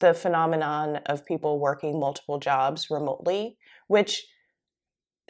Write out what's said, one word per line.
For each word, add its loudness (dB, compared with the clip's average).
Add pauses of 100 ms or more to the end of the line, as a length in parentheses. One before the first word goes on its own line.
the 8
phenomenon 0 (100)
of -4
people -2
working -2
multiple -4
jobs 0
remotely, -4 (300)
which 2 (1040)